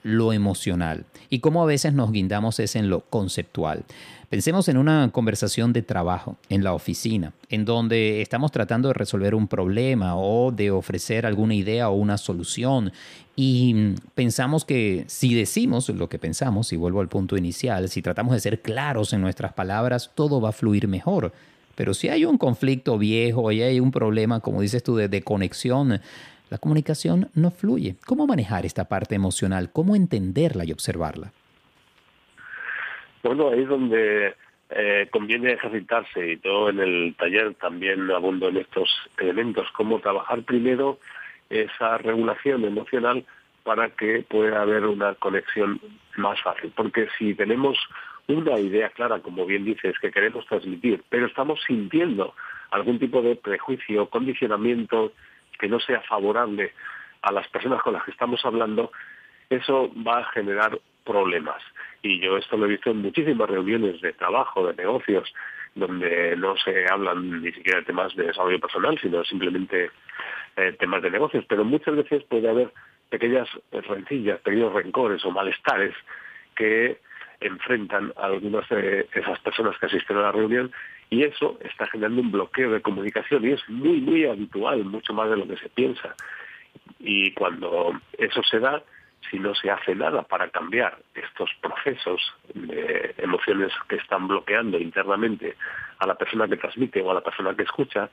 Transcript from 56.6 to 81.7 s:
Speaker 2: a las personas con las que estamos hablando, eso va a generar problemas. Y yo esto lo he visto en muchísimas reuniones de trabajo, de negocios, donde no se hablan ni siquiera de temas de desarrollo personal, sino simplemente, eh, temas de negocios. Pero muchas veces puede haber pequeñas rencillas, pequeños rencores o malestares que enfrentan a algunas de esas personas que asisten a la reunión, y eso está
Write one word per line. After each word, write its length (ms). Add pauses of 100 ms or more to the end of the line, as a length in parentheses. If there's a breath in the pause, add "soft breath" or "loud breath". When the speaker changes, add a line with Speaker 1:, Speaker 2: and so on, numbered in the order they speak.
Speaker 2:
a 100
las 180
personas 320
con 120
las 100
que 80
estamos 340
hablando, 460 (580 loud breath)
eso 420 (160)
va 120
a 120
generar 480 (240)
problemas. 580 (400 loud breath)
Y 180
yo 180
esto 200
lo 80
he 40
visto 220
en 60
muchísimas 520
reuniones 520
de 120
trabajo, 520
de 100
negocios, 560 (440 loud breath)
donde 640
no 200
se 320
hablan 520
ni 100
siquiera 280
de 60
temas 300
de 120
desarrollo 320
personal, 420
sino 220
simplemente, 680 (640 loud breath)
eh, 220
temas 220
de 100
negocios. 360
Pero 160
muchas 320
veces 280
puede 260
haber 220 (380 loud breath)
pequeñas 380 (240)
rencillas, 720
pequeños 320
rencores 520
o 60
malestares 640 (640 loud breath)
que 420 (420 loud breath)
enfrentan 800
a 100
algunas 420
de 440
esas 260
personas 400
que 80
asisten 300
a 40
la 100
reunión, 400 (380 loud breath)
y 140
eso 380
está 260